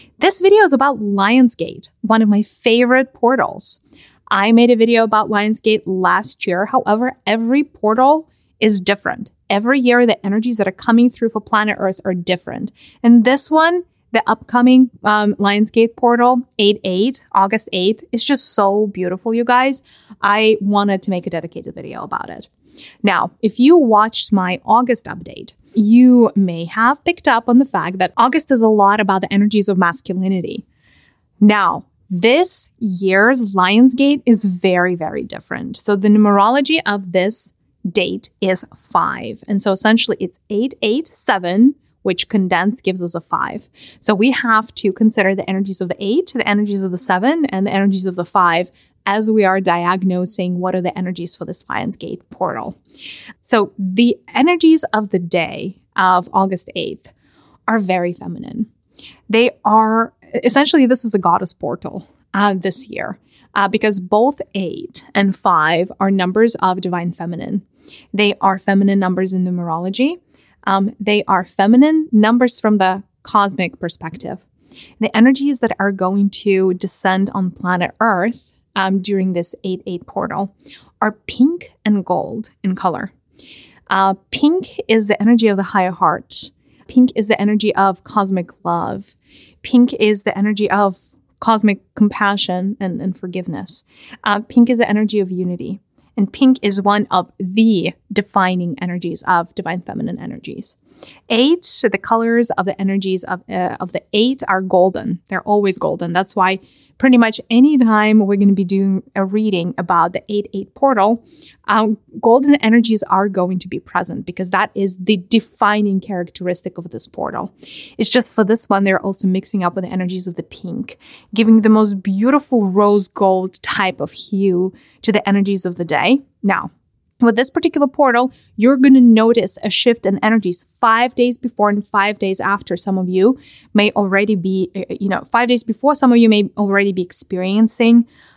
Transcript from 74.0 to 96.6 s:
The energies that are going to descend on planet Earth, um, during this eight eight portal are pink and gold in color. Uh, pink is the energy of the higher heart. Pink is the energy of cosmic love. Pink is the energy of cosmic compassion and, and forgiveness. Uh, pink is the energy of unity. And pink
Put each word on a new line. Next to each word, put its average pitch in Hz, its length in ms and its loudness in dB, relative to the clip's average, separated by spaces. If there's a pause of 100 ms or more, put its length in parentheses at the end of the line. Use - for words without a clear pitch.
The 220 160 0
energies 269 420 4
that 226 220 -2
are 202 100 0
going 196 400 0
to 190 440 0
descend 190 600 -2
on 185 160 -2
planet 180 480 -4
Earth, 214 540 -2 (220)
um, 190 280 -2
during 190 320 -2
this 170 200 -6 (100)
eight 185 220 -8
eight 180 200 -10
portal 196 500 -8 (460)
are 214 100 -2 (140)
pink 330 480 -2 (100)
and 208 220 -2
gold - 560 -6
in 190 120 -2
color. 185 380 -6 (800)
Uh, 190 240 0 (160)
pink - 580 -2
is 220 200 0
the 208 120 0
energy 226 280 4
of 196 100 0
the 196 60 -4
higher 185 260 -2
heart. - 600 -4 (340)
Pink 254 280 4
is 208 140 -2
the 220 100 2
energy 208 360 0
of 190 300 0
cosmic 190 440 -2 (160)
love. 175 500 -6 (480)
Pink 247 320 2
is 214 280 0
the - 160 -6
energy 208 320 -2
of 196 260 0 (440)
cosmic 214 400 0 (140)
compassion 202 840 -2
and, 180 220 -6
and 185 160 -8
forgiveness. 180 680 -10 (400)
Uh, 208 160 -2
pink 233 300 4
is 240 80 2
the 240 100 0
energy 208 300 0
of 185 120 -2
unity. 180 500 -6 (340)
And 196 160 -2
pink 262 320 4